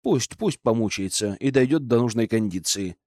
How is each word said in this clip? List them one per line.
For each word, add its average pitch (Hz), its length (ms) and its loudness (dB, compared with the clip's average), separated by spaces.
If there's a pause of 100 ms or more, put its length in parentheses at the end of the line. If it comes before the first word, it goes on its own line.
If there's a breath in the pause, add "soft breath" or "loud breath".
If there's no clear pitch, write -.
Пусть, 160 360 -2
пусть 202 240 -2
помучается 107 760 -2
и 135 120 0
дойдет 131 340 2
до 117 140 4
нужной 113 280 0
кондиции. 95 680 -2 (120)